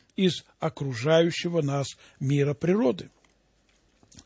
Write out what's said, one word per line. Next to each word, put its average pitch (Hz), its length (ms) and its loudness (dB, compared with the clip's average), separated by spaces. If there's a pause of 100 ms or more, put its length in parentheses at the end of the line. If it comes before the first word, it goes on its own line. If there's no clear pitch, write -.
(180)
из 185 260 0 (160)
окружающего 160 1000 0
нас 139 260 -2 (320)
мира 143 340 0
природы. 202 560 0 (1160)